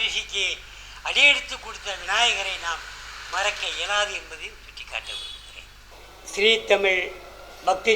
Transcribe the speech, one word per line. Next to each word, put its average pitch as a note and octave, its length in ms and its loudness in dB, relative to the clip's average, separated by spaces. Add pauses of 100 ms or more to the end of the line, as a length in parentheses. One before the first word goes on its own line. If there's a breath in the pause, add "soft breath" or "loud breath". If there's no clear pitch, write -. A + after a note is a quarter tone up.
ரிஷிக்கு F#3+ 400 -2 (580 loud breath)
அடியெடுத்து C4 540 4
கொடுத்த A3 320 -10 (120)
விநாயகரை G3 540 2 (120)
நாம் E3 160 -4 (480)
மறக்க G3 320 0 (140)
இயலாது G3+ 420 0
என்பதையும் E3 440 -14
சுட்டிக்காட்ட - 480 -10
விரும்புகிறேன். - 560 -12 (640)
ஸ்ரீ G#3 200 6 (200)
தமிழ் F#3+ 300 6 (680)
பக்தி F#3+ 280 6